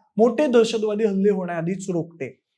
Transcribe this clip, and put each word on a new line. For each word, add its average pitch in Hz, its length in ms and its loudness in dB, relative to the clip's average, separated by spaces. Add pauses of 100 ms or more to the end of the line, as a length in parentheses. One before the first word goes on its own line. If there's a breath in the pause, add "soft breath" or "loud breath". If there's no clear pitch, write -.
(180)
मोठे 240 300 4
दहशतवादी 220 580 0
हल्ले 196 260 2
होण्याआधीच 180 580 -4
रोखते 165 400 -6 (280)